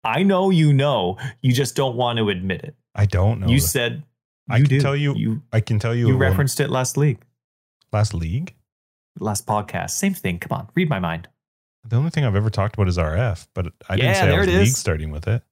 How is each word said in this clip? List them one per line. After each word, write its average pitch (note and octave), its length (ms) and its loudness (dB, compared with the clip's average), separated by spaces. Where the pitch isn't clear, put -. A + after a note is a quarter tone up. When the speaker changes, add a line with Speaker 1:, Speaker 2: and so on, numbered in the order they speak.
Speaker 1:
I B2 200 0
know G3 280 4
you D#3 220 4
know, B2+ 440 2
you C3 120 2
just B2+ 240 0
don't C3 200 -2
want A#2+ 220 -2
to G#2+ 100 2
admit F#2 360 -4
it. - 100 -16
Speaker 2:
I G2+ 120 2
don't G2 340 0
know F#2+ 80 -4
Speaker 1:
You C3 120 4
Speaker 2:
that. C3 60 0
Speaker 1:
said B2 360 -4
Speaker 2:
I A2+ 80 2
Speaker 1:
you C#3+ 60 6
Speaker 2:
can C#3 60 4
Speaker 1:
do. C3+ 100 4
Speaker 2:
tell C#3 160 0
you, C#3+ 200 0
Speaker 1:
You, A2 260 -4
Speaker 2:
I A2 80 2
can A2 180 -2
tell A#2 160 -2
you A#2+ 140 2
Speaker 1:
you - 60 4
Speaker 2:
it B2+ 40 2
won't. C3+ 120 2
Speaker 1:
referenced C3 300 0
it C3+ 100 0
last B2+ 260 -2
league. C#3+ 260 0
Speaker 2:
Last G#2+ 200 2
league? F2 420 -4
Speaker 1:
Last G#2 280 -6
podcast. G2+ 440 -4
Same G3 240 -2
thing. F2 240 -4
Come - 200 -6
on, - 160 -12
read F3 160 0
my G#2 80 0
mind. E2+ 300 -6
Speaker 2:
The A2 100 -2
only D#3 140 0
thing D3+ 140 -2
I've G2 120 0
ever G#2+ 140 2
talked G#2 240 -2
about G2 140 2
is F2 100 0
R D#2+ 180 -2
F, G#2+ 380 -2
but E2+ 180 -6
I F#2 80 -2
didn't A#2+ 140 2
Speaker 1:
Yeah, - 40 2
Speaker 2:
say F#3+ 80 2
I - 40 4
Speaker 1:
there F2+ 140 4
Speaker 2:
was G3 80 2
Speaker 1:
it F3 40 2
Speaker 2:
league F#3+ 160 4
Speaker 1:
is. B2+ 100 2
Speaker 2:
starting D#2 320 -2
with D2+ 180 -8
it. A2+ 240 -2